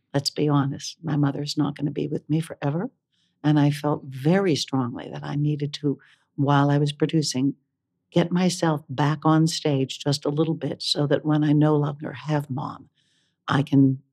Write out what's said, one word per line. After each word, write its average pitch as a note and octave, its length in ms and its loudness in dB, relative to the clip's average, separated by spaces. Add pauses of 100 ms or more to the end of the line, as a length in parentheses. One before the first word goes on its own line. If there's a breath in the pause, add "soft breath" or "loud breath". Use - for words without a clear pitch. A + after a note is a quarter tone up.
(140)
let's C#3+ 160 0
be D3+ 180 -2
honest, C#3+ 560 0
my D3+ 120 -2
mother's C#3+ 420 -2
not C#3+ 200 -2
gonna D3 140 -4
be D3 160 -6
with D3+ 220 -8
me D#3 100 0
forever. E3 500 -6 (540)
And D3+ 160 4
I C#3+ 120 4
felt D3 340 -2
very D3+ 500 0
strongly A#2+ 560 -4
that C#3+ 120 -12
I D3 120 -6
needed D3 400 -2
to, C#3+ 240 -4 (360 soft breath)
while C#3+ 340 4
I C#3+ 80 4
was D3 160 0
producing, D3 600 0 (560)
get E3+ 200 2
myself F3 560 0
back D3 380 -2
on D#3+ 220 4
stage C#3 520 -2
just C#3+ 240 -2
a D3+ 60 -2
little D#3 240 0
bit - 280 -6
so - 260 -2
that C#3+ 180 0
when D3+ 180 2
I D3+ 80 2
no D3+ 240 4
longer D3 380 -4
have D3 360 -4
Mom, - 400 -10 (580)
I C3+ 160 2
can, C3+ 360 4 (140)